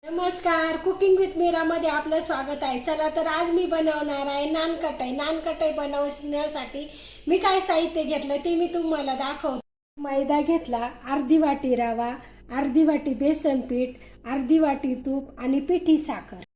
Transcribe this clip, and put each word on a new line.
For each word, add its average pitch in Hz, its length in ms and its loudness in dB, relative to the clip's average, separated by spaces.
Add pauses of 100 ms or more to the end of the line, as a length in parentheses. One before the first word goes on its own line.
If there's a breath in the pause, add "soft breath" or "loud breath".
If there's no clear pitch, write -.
(120)
नमस्कार, 330 640 0 (100)
Cooking 370 300 4
with 381 200 0
मीरामध्ये 330 520 2
आपलं 311 300 0
स्वागत 285 440 -4
आहे. 262 160 -2
चला 311 300 0
तर, 320 180 0
आज 339 240 0
मी 349 140 2
बनवणार 294 640 0
आहे 285 220 -2
नानकटाई. 320 640 -2
नानकटाई 311 600 -2
बनवण्यासाठी 285 1160 -4 (380 loud breath)
मी 339 100 4
काय 381 220 2
साहित्य 330 440 0
घेतलं 285 340 -2
ते 339 180 0
मी 339 120 2
तुम्हाला 320 460 -2
दाखवते. 277 880 -6
मैदा 277 400 0
घेतला, 254 480 0 (200)
अर्धी 277 280 4
वाटी 277 380 2
रवा, 233 400 -2 (360 loud breath)
अर्धी 277 320 2
वाटी 294 300 2
बेसन 277 460 2
पीठ, 247 300 -2 (360 loud breath)
अर्धी 269 340 2
वाटी 277 360 2
तूप 269 440 -6
आणि 262 200 2
पिठी 339 380 4
साखर. 190 460 -6 (120)